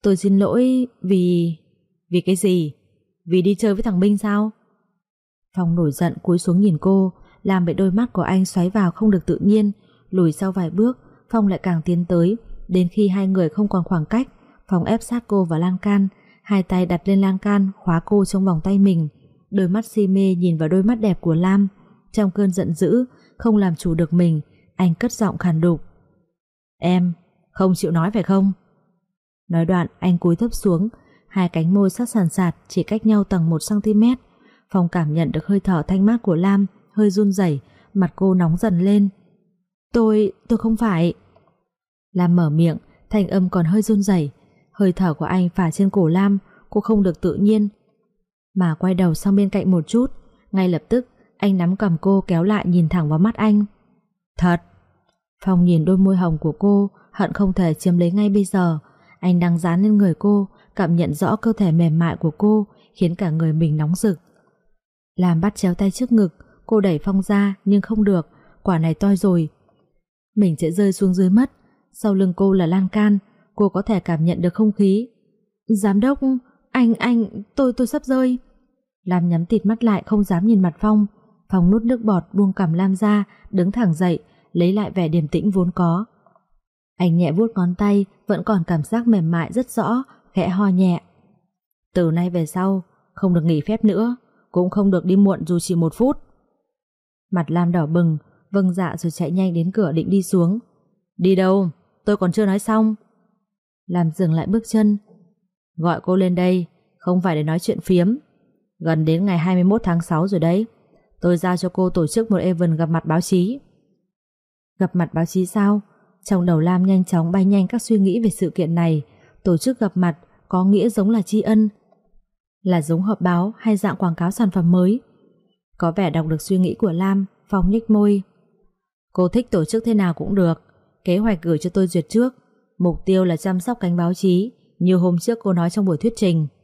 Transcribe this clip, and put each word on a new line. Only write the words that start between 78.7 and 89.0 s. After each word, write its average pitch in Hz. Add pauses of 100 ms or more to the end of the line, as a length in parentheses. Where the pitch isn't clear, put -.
Lam 175
nhắm 170
tịt 208
mắt 220
lại 214
không 202
dám 185
nhìn 220
mặt 175
Phong. 214 (460)
Phong 180
nuốt 214
nước 233
bọt 196 (100)
buông 190
cằm 165
Lam 190
ra, 208 (280)
đứng 185
thẳng 208
dậy, 170 (320)
lấy 170
lại 208
vẻ 175
điềm 156
tĩnh 165
vốn 185
có. 175 (920)
Anh 175
nhẹ 175
vuốt 220
ngón 180
tay, 202 (220)
vẫn 175
còn 196
cảm 160
giác 233